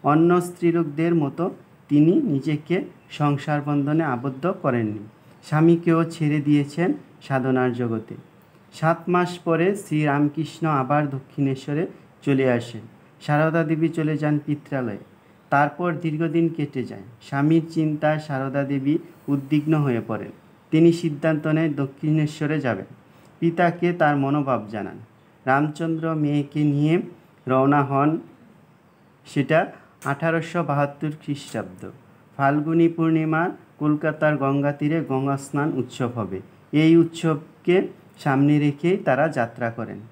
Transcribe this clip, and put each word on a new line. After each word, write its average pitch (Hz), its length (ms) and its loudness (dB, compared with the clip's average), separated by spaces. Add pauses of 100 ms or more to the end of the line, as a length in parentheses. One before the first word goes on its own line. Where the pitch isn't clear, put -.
অন্য 165 380 4
স্ত্রীলোকদের 165 720 0
মতো 160 400 -2 (340)
তিনি 151 260 6
নিজেকে 160 680 -2 (260)
সংসার 147 520 -2
বন্ধনে 147 420 0
আবদ্ধ 135 580 -4
করেননি। 113 380 0 (440)
স্বামীকেও 165 600 4
ছেড়ে 151 380 -2
দিয়েছেন 147 520 0 (280)
সাধনার 127 520 0
জগতে। 113 420 -4 (580)
সাত 165 360 -2
মাস 175 300 0
পরে 165 360 2
শ্রীরামকৃষ্ণ 151 920 -2
আবার 143 420 0
দক্ষিণেশ্বরে 139 760 -4 (340)
চলে 131 300 2
আসেন। 113 300 -4 (400)
সারদা 156 420 0
দেবী 156 260 0
চলে 156 280 -2
যান 151 280 0
পিত্রালয়ে। 131 520 -6 (520)
তারপর 147 440 2
দীর্ঘদিন 165 560 -2
কেটে 143 340 -6
যায়। 101 180 -12 (200)
স্বামীর 151 500 2
চিন্তায় 151 480 0
সারদা 135 440 -4
দেবী 139 340 0 (300)
উদ্বিগ্ন 147 540 0
হয়ে 123 260 0
পড়েন। 104 240 -8 (400)
তিনি 165 220 6
সিদ্ধান্ত 160 540 -2
নেন 156 260 0
দক্ষিণেশ্বরে 151 880 -2
যাবেন। 107 240 -2 (540)
পিতাকে 170 540 0
তার 147 240 2
মনোভাব 135 540 -2
জানান। 98 280 -10 (460)
রামচন্দ্র 160 680 0
মেয়েকে 147 480 0
নিয়ে 151 380 2 (460)
রওনা 135 360 4
হন। 139 360 0 (1040)
সেটা 156 460 0 (320)
আঠারোশো 165 600 -2
বাহাত্তর 143 480 -2 (120)
খ্রিস্টাব্দ। 98 680 -10 (460)
ফাল্গুনী 151 520 2
পূর্ণিমার 160 600 0 (300)
কলকাতার 151 580 0
গঙ্গা 139 360 0
তীরে 151 300 -2
গঙ্গা 135 340 -2
স্নান 143 400 -4
উৎসব 120 380 -4
হবে। 95 260 -6 (300)
এই 160 260 6
উৎসবকে 165 880 0 (320)
সামনে 143 400 4
রেখেই 151 380 0
তারা 147 300 2
যাত্রা 120 440 -4
করেন। 104 280 -10 (120)